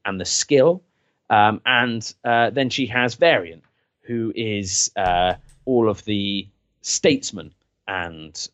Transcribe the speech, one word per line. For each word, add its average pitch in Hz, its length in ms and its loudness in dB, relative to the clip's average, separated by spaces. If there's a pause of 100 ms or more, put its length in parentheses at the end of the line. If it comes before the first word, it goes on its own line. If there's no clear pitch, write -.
and 98 160 -6
the 90 40 -8
skill. 151 580 2 (460)
Um, 107 360 4
and, 120 480 0 (100)
uh, 117 280 2
then 127 180 0
she 135 180 -4
has 123 280 -2
Varian, 95 460 0 (400)
who 117 340 -4
is, 104 600 -4
uh, 90 380 2 (320)
all 117 240 2
of - 160 -4
the 101 420 -4 (340)
statesman - 720 -2 (340)
and, 82 680 -10